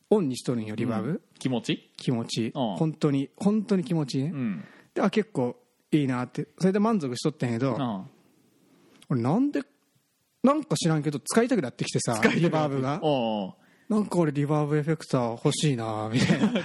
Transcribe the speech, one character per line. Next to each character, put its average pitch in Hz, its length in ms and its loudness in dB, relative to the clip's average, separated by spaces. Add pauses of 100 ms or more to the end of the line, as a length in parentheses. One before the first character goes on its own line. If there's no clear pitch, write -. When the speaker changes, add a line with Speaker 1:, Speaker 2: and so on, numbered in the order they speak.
Speaker 1:
オ 214 120 4
ン 160 80 0
に 127 80 -4
し - 60 -10
と 135 120 -2
る 113 80 -2
ん - 20 -4
よ、 107 100 -8
リ 110 120 -4
バ 110 140 -2
ー - 20 -4
ブ。 113 80 -4
Speaker 2:
う - 20 -2
ん。 202 80 -6 (180)
気 - 100 -2
持 123 120 0
ち？ - 360 -6
Speaker 1:
気 - 140 -4
持 117 140 0
ち。 117 300 -4
Speaker 2:
う 151 60 -4 (140)
ん。 - 20 -8
Speaker 1:
本 156 180 0
当 151 160 0
に、 139 260 -2
本 208 280 0
当 202 120 0
に 180 80 0
気 170 100 -4
持 156 120 0
ち 143 120 -4
い - 40 0
い - 20 -2
ね。 160 60 -4
Speaker 2:
う - 60 -6
ん。 104 280 -4 (300)
Speaker 1:
で、 - 80 -2
あ、 208 80 4
結 208 200 0
構 123 260 -2 (360)
い 151 120 4
い - 20 0
な 127 180 0
っ 123 40 -6
て。 - 200 -8 (100)
そ 165 80 2
れ 190 60 4
で 208 80 2
満 220 200 2
足 127 160 -4
し - 60 -8
と 160 60 2
っ 143 40 -2
た - 140 -4
ん 120 60 0
や 113 60 0
け 123 60 0
ど、 131 100 2
Speaker 2:
う 107 40 -4
ん。 110 320 -4 (1000)
Speaker 1:
俺 123 120 0
な 143 160 2
ん 285 140 0
で、 285 100 -4 (800)
な 269 120 6
ん 302 100 -4
か 160 120 -2
知 - 120 0
ら 160 80 2
ん 151 60 0
け 151 80 -2
ど 151 100 -4
使 - 220 2
い 247 60 2
た 254 80 2
く 180 60 0
な 156 80 -4
っ - 20 -14
て - 120 -6
き - 80 -8
て 139 80 0
さ、 120 140 -2
Speaker 2:
使 107 60 -2
い - 20 -4
た - 60 6
く - 20 2
な - 0 -
っ - 20 0
て - 60 0
き 160 40 2
て。 170 40 6
Speaker 1:
リ 165 40 4
バ 151 160 0
ー - 40 0
ブ 135 100 -2
が。 135 220 -2
Speaker 2:
う 113 460 0
ん。 92 40 -14 (360)
Speaker 1:
な 214 100 2
ん 208 80 0
か 180 120 -4
俺 156 140 4
リ 143 140 0
バ 151 180 2
ー - 20 -2
ブ 151 120 2
エ 147 40 0
フ 156 100 0
ェ 156 40 -2
ク - 100 -12
タ 139 120 2
ー 117 140 0
欲 135 200 0
し 147 200 2
い 127 40 0
な、 110 360 -4
み 127 80 2
た 131 160 4
い - 40 0
な。 220 240 2